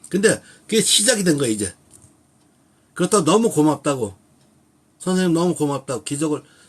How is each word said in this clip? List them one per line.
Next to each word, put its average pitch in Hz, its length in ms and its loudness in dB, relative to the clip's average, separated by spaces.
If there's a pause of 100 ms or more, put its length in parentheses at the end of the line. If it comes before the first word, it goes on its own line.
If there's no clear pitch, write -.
근데 190 320 0 (200)
그게 214 200 0
시작이 214 420 0
된 165 140 2
거예요, 127 160 -2
이제. 101 220 -6 (1160)
그렇다고 190 320 0
너무 208 260 4
고맙다고, 143 640 0 (840)
선생님 185 340 0
너무 170 220 0
고맙다고, 139 480 -6
기적을, 147 400 -6 (260)